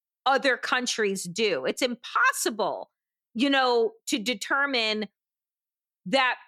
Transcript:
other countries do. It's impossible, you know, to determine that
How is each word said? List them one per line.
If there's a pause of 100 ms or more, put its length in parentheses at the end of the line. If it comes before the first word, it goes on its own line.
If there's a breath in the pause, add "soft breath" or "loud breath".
(260)
other
countries
do.
It's
impossible, (440)
you
know, (160)
to
determine (1000)
that (120)